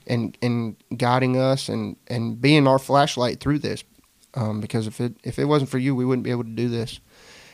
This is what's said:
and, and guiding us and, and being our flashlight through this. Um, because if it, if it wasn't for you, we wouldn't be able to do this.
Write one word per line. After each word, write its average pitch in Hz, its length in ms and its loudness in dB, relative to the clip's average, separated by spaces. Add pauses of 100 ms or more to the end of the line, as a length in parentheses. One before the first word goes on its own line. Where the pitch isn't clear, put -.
and, 117 360 -2
and 120 340 -2 (200)
guiding 127 400 2
us 131 320 0
and, 110 280 -4 (120)
and 117 320 -4
being 143 280 6
our 131 100 6
flashlight 131 600 0
through 143 200 0
this. 104 220 -6 (520)
Um, 107 260 -2
because 110 260 -4
if 110 140 -8
it, 120 140 -4 (100)
if 120 140 -8
it 139 80 0
wasn't 143 240 2
for 131 80 -2
you, 135 160 0
we 123 100 0
wouldn't 127 200 0
be 123 60 -2
able 120 140 -2
to 113 60 -12
do 120 180 -2
this. 117 320 -6 (540)